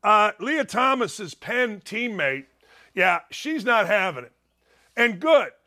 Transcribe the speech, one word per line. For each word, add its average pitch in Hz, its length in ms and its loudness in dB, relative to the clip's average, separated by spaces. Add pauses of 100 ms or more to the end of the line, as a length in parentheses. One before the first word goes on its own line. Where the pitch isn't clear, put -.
Uh, 208 360 4
Leah 277 260 -2
Thomas's 240 680 -2
Penn 226 460 -4
teammate, 185 640 -4 (480)
yeah, 180 260 2 (100)
she's 302 340 -6
not 226 220 2
having 185 380 -2
it. 117 80 -20 (640)
And 233 240 0
good. 285 280 4 (180)